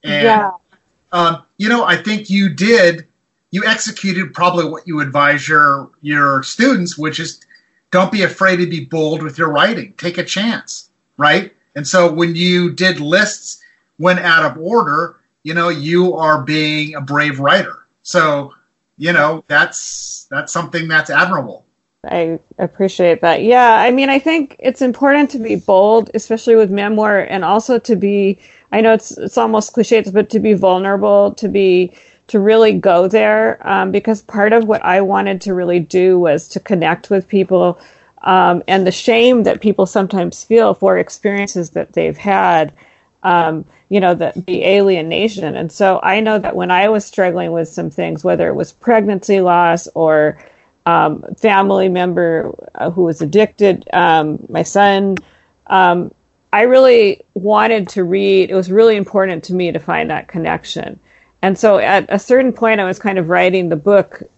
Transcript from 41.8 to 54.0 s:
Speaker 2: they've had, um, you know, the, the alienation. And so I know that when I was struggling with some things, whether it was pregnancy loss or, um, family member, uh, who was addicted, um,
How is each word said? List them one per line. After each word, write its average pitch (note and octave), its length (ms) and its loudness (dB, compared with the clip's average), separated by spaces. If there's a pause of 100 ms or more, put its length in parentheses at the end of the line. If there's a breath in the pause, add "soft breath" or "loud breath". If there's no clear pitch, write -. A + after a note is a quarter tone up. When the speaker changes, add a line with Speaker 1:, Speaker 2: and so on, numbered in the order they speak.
Speaker 2:
they've D#3+ 240 -2
had, F3+ 560 0 (500 soft breath)
um, E3 420 0 (240 soft breath)
you G3+ 100 2
know, F3+ 140 2
the, D#3+ 200 -4 (140)
the F3+ 160 -2
alienation. F#3 920 0
And E3+ 160 -8
so F#3+ 300 0
I F#3+ 180 0
know A3 200 0
that - 160 -6
when F3+ 160 -2
I F#3+ 180 2
was G#3+ 160 0
struggling F3+ 460 -2
with E3 180 -4
some E3 200 -8
things, E3 340 -6
whether E3+ 240 -2
it C#3+ 80 -2
was D#3 180 -6
pregnancy G#3 680 0
loss F3 540 2
or, D#3 500 0 (420 soft breath)
um, D#3+ 380 0 (140)
family G3 500 2
member, F3+ 680 -2 (220)
uh, D3+ 140 -4
who F3 140 -2
was E3 180 -2
addicted, G3 720 0
um, D#3+ 560 0